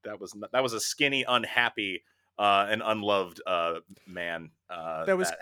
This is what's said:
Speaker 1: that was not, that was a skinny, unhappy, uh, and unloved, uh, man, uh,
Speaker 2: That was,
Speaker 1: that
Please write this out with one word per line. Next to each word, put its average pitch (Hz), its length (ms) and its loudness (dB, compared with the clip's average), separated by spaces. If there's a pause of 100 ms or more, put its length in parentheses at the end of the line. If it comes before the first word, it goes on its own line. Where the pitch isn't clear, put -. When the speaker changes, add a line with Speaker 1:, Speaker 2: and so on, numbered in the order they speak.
Speaker 1:
that 104 160 -12
was 98 140 -12
not, 104 180 -12
that 127 100 4
was 117 120 -2
a 107 60 -4
skinny, 139 460 0
unhappy, 113 760 0 (360)
uh, 101 300 6
and 110 160 0
unloved, 101 640 0
uh, 85 300 0 (300)
man, 85 440 -8 (180)
uh, 82 380 -6
Speaker 2:
That 190 100 2
was, 180 140 0
Speaker 1:
that - 120 -8